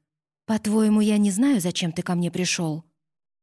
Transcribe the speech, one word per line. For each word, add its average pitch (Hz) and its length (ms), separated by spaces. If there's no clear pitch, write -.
«По-твоему, 214 560
я 214 160
не 202 120
знаю, 233 300
зачем 170 320
ты 175 100
ко 180 120
мне 175 160
пришел?» 170 540